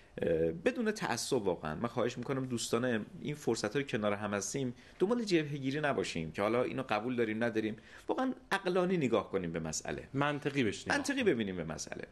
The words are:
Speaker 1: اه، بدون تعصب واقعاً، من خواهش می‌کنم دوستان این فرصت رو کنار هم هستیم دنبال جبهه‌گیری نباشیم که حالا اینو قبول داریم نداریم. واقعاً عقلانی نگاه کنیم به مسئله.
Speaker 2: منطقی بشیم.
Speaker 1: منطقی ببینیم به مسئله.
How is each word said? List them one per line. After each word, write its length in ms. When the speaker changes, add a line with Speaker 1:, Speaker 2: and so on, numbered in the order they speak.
Speaker 1:
اه، 300
بدون 380
تعصب 460
واقعاً، 380
من 140
خواهش 300
می‌کنم 280
دوستان 600
این 120
فرصت 420
رو 60
کنار 300
هم 220
هستیم 400
دنبال 260
جبهه‌گیری 560
نباشیم 520
که 100
حالا 200
اینو 260
قبول 280
داریم 280
نداریم. 320
واقعاً 240
عقلانی 440
نگاه 340
کنیم 220
به 80
مسئله. 520
Speaker 2:
منطقی 520
بشیم. 280
Speaker 1:
منطقی 300
ببینیم 340
به 80
مسئله. 480